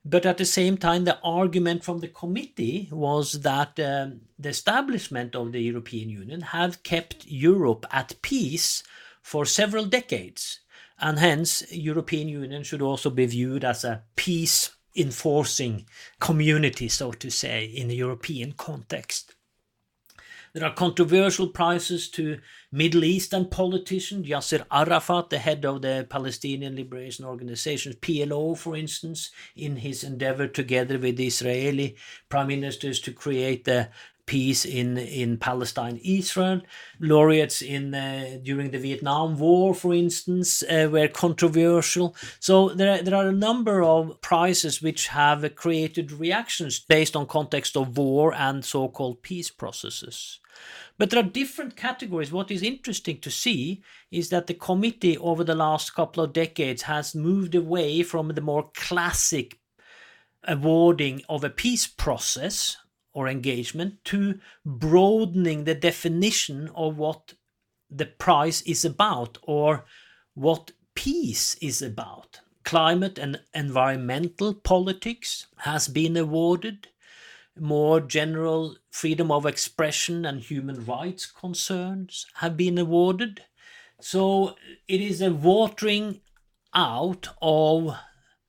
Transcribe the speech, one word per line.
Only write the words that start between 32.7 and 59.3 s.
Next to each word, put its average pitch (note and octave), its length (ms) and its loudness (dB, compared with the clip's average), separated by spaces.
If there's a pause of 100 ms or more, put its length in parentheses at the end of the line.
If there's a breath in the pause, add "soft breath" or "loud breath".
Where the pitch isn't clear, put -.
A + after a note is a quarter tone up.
to B2+ 120 -8
create C3 540 -2
the B2 240 2 (360 loud breath)
peace C3 380 2
in, B2 340 -2
in A#2+ 400 -2
Palestine, A#2+ 640 -4
Israel. F#3 560 2 (380 loud breath)
Laureates D3+ 640 6
in, C#3 320 -4
uh, C3+ 480 -6
during C#3 280 -4
the C3 80 -6
Vietnam C#3+ 600 -2
War, F3+ 360 6
for F3+ 200 0
instance, F3 680 0
uh, D#3+ 260 4
were D3+ 180 6
controversial. E3+ 1040 2 (260 loud breath)
So F#3+ 300 8
there, F#3+ 320 2
there F#3+ 120 2
are G3 140 4
a F#3+ 40 2
number G#3+ 500 2
of D#3+ 380 4
prizes E3+ 640 2
which D#3 260 -2
have D3 460 2
created D#3+ 580 -2
reactions E3 680 -4
based D#3 360 4
on C#3+ 100 -2
context C#3+ 500 -4
of C3 200 -2
war C#3+ 380 2
and C#3 300 -2
so-called C3 580 -6
peace F3 280 -10
processes. - 920 -14 (580 loud breath)
But G3+ 120 0
there A#3 100 4
are G3 80 0
different C4+ 480 -6
categories. F3+ 560 -6
What G3 180 -4
is F#3 120 -4
interesting G#3+ 580 -6
to C#3 100 -10
see F#3 520 -2 (280 loud breath)
is E3+ 200 -4
that F3 160 0
the E3+ 80 -6
committee F#3 640 0
over E3+ 260 0
the E3 100 2
last D#3 400 0
couple D#3+ 300 0
of C#3+ 80 -2
decades D#3 500 -2
has D3+ 320 -4
moved F3 400 0
away E3 480 0
from D#3+ 260 -2
the D3+ 120 -4
more D3 340 -2
classic - 840 -2 (880 loud breath)